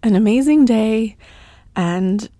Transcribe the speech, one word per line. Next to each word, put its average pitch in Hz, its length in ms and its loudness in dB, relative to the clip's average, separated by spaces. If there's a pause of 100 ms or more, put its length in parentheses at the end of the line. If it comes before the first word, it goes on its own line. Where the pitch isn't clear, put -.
an 214 140 2
amazing 269 480 2
day 220 520 -2 (600)
and 185 520 -4 (120)